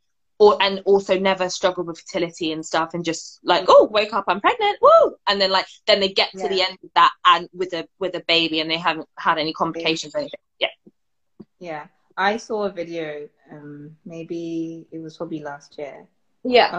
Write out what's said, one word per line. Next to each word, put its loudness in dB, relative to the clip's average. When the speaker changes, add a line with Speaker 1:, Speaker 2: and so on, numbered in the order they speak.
Speaker 1:
or, 8
and 0
also 2
never 0
struggled -2
with -12
fertility -6
and -8
stuff -2
and -6
just, -8
like, 2
Speaker 2:
Mm. -2
Speaker 1:
"Oh, 8
wake 0
up, -4
I'm -2
pregnant, 0
woo!" 6
And 0
then, 2
like, 0
then 4
they 0
get 0
to -6
the -2
Speaker 2:
Yeah. 2
Speaker 1:
end -12
of -20
that 6
and 4
with -6
a, -8
with -6
a -10
baby 2
and -6
they -2
haven't -4
had 0
any -2
Speaker 2:
Baby. -6
Speaker 1:
complications -4
or -2
anything. -8
Yeah. -2
Speaker 2:
Yeah. -14
I -2
saw -6
a -4
video, -10
um, -18
maybe -10
it -14
was -16
probably -10
last -14
year, -16
Speaker 1:
Yeah. 4